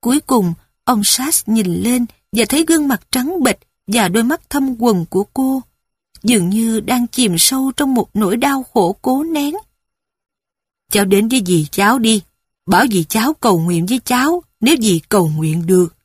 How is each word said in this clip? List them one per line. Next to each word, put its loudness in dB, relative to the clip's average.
Cuối 0
cùng, 0
ông 0
Sachs -2
nhìn 0
lên 0
và 0
thấy 0
gương 2
mặt -2
trắng -2
bệch 0
và 0
đôi 0
mắt -4
thâm -2
quầng 0
của -2
cô, -4
dường 2
như 0
đang -2
chìm 0
sâu 0
trong 0
một 0
nỗi 0
đau -2
khổ 2
cố 0
nén. -2
"Cháu 0
đến 2
với 0
dì 2
cháu 2
đi, 2
bảo 2
dì 0
cháu -2
cầu 2
nguyện 0
với -2
cháu 0
nếu 4
dì 2
cầu 2
nguyện -2
được. 2